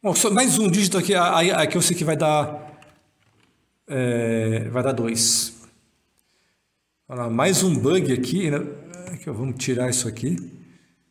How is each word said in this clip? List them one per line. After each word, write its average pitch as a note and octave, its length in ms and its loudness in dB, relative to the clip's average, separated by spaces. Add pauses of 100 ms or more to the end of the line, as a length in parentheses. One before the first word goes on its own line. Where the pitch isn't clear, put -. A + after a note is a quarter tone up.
Bom, G3 100 0
só F#3 160 2
mais G#3+ 300 4
um A3 100 2
dígito F#3+ 300 2
aqui, F3+ 160 0
aí, F3 380 2
aqui D#3 240 2
eu F3 60 2
sei F3 140 0
que E3+ 80 -4
vai D#3 120 0
dar, D3+ 640 -2 (1040)
é, A2+ 840 0
vai B2 120 -2
dar C3 100 0
dois. - 640 -2 (1500)
Olha B2 140 -8
lá, A#2 80 -4
mais D3+ 320 2
um F#3 100 4
bug C#3 400 2
aqui, E3 380 0
né? C#3+ 80 0 (540)
Aqui, D#3 180 -12
ó, - 20 -6
vamos B2 300 -6
tirar B2+ 260 0
isso A#2 200 -2
aqui. B2 260 -4 (760)